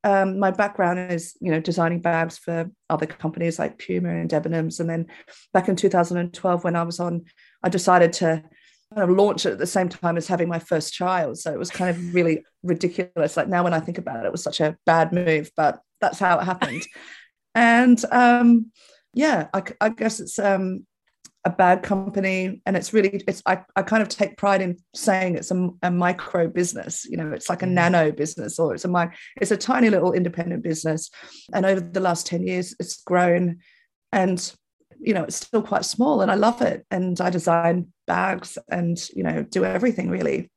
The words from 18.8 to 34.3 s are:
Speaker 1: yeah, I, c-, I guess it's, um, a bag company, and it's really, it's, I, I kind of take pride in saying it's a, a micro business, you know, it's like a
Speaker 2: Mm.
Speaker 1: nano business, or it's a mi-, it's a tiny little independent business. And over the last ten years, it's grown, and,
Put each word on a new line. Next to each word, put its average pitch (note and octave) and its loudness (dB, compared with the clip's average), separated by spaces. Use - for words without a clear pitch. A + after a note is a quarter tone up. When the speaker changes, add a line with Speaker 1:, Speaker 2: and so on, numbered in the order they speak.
Speaker 1:
yeah, A#3+ 2
I, C#3+ 0
c-, - -14
I A3 2
guess A3 -2
it's, - -8
um, F#3+ 0
a F3+ 2
bag F3+ 4
company, F#3+ -2
and F#3+ 0
it's - -6
really, G3+ 2
it's, - -6
I, F#3 0
I G3 0
kind A3 0
of G3+ -2
take - -4
pride G3 2
in F3+ -4
saying F#3+ 0
it's - -8
a, F3+ 0
a F3+ 0
micro F3 0
business, - -4
you - -8
know, D#3 -6
it's - -8
like F3 -4
a - -2
Speaker 2:
Mm. F#3 0
Speaker 1:
nano E3+ 4
business, D3+ -8
or D3+ 0
it's - -8
a - -2
mi-, F3 0
it's G3 0
a G3 2
tiny A#3+ 2
little F3+ 2
independent F3 -2
business. D#3 -4
And F#3+ 0
over F#3+ 2
the F3 -6
last F3 0
ten F3 -4
years, F3+ -4
it's - -10
grown, F3 2
and, F#3 0